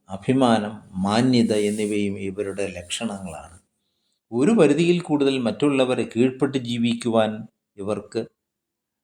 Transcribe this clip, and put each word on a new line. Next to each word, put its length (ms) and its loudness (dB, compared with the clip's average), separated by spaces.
അഭിമാനം, 760 2
മാന്യത 600 2
എന്നിവയും 640 -2
ഇവരുടെ 480 -6
ലക്ഷണങ്ങളാണ്. 920 -10
ഒരു 180 2
പരിധിയിൽ 500 4
കൂടുതൽ 380 0
മറ്റുള്ളവരെ 760 0
കീഴ്പ്പെട്ട് 420 0
ജീവിക്കുവാൻ 920 -2
ഇവർക്ക്, 480 -6